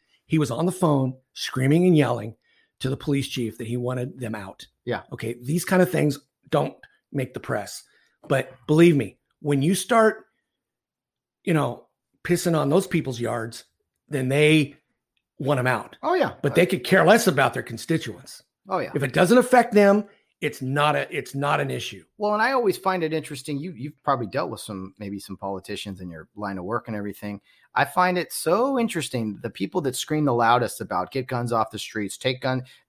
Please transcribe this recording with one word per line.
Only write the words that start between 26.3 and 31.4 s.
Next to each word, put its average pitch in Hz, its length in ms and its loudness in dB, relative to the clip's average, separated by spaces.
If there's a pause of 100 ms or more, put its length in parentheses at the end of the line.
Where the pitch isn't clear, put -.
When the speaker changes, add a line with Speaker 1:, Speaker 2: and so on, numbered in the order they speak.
Speaker 2:
line 101 220 -8
of 90 80 -10
work 110 220 -6
and 110 80 -8
everything. 101 440 -10 (340)
I 135 120 2
find 180 320 0
it 170 160 -4
so 240 460 0
interesting. 131 640 -4
The 113 80 -8
people 185 320 -4
that 131 140 -2
scream 151 300 -2
the 135 80 2
loudest 117 480 2
about 92 300 -4
"get 131 160 -6
guns 120 240 -4